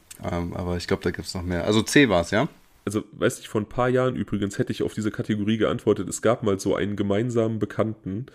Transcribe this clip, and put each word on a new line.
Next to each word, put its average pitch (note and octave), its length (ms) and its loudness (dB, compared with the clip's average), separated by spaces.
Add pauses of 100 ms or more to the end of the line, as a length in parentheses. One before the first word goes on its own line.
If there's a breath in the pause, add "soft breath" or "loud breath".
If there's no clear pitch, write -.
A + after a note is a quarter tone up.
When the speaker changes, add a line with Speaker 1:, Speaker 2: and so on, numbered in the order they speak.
(220)
Speaker 1:
Ähm, E2+ 320 -4
aber F2+ 220 -2
ich F2 100 -6
glaub, - 160 0
da F2+ 80 0
gibt's - 240 -8
noch F#2+ 80 -6
mehr. F2 220 -2
Also G#2+ 180 2
C C#3+ 260 6
war's, F2+ 220 2
ja? A#2+ 180 2 (360)
Speaker 2:
Also, G#2 180 -2 (100)
weißt - 320 0
du, - 40 -16
vor A2 120 -2
ein G2+ 80 -6
paar B2 200 0
Jahren B2+ 280 2
übrigens G2+ 420 -4
hätte - 140 0
ich - 120 -4
auf - 100 -4
diese G#2+ 160 -2
Kategorie G#2+ 480 -2
geantwortet. G#2 500 0
Es - 140 -6
gab A2+ 220 2
mal G2 160 2
so G2 160 2
einen G2+ 200 -2
gemeinsamen A2+ 600 0
Bekannten G#2+ 760 -4